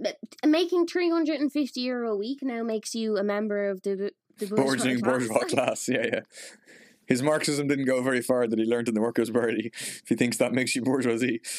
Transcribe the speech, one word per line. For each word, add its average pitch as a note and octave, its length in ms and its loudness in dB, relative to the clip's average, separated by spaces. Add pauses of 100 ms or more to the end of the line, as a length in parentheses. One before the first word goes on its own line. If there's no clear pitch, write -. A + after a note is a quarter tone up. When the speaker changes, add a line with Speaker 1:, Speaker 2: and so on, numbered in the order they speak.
Speaker 1:
M-, - 460 -2
making F4 360 2
three F4 240 0
hundred D#4 300 0
and D4 100 0
fifty C4+ 300 -2
euro B3 320 -2
a G#3 40 0
week A#3+ 260 -4
now A#3 200 -4
makes A3 320 -4
you A3 220 0
a G3+ 80 0
member G3+ 440 0
of F#3+ 140 -4
the, G3 300 -2 (260)
the G#3 80 -4
bourgeois F#3 200 2
Speaker 2:
Burgeoning B2+ 340 0
Speaker 1:
class. B2+ 280 2
Speaker 2:
bourgeois A#2 200 2
class, B2 400 0
yeah, B2 180 0
yeah. A#2+ 140 -2 (840)
His B2+ 160 2
Marxism D3 460 0
didn't C#3 180 0
go C3 160 2
very B2+ 220 0
far B2 240 2
that A2 120 0
he A2+ 60 2
learned A#2 240 0
in A#2 60 0
the G#2+ 60 2
workers' A#2 280 2
party, A2+ 460 0
if - 340 -12
he B2 60 2
thinks A#2+ 240 2
that A#2+ 140 0
makes B2 220 0
you B2 80 0
bourgeoisie. B2 580 0 (180)